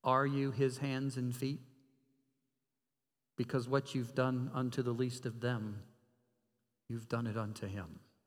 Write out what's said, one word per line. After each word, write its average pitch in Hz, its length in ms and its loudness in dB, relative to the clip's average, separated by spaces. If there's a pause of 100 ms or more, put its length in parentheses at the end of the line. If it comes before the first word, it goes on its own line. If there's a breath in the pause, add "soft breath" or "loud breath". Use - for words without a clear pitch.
Are 131 220 6
you 139 240 2
his 127 300 2
hands 135 380 -2
and 123 180 -2
feet? 135 240 -4 (1800)
Because 123 300 0
what 135 260 2
you've 123 220 -2
done 127 400 2
unto 127 260 0
the 123 120 2
least 123 320 -2
of 117 160 -4
them, 110 420 -2 (1040)
you've 117 220 -8
done 117 180 0
it 107 80 -2
unto 107 320 -4
him. 95 320 -8 (280)